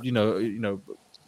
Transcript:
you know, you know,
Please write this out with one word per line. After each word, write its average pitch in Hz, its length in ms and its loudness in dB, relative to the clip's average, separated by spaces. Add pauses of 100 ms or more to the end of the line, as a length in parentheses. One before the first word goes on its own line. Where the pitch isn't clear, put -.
you 127 80 -4
know, 107 280 4
you 110 200 -2
know, 101 220 -2 (480)